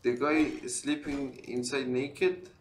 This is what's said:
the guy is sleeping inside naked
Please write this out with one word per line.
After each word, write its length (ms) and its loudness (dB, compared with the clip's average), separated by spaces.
the 100 4
guy 380 4
is 180 -4
sleeping 640 -4
inside 420 -2
naked 640 0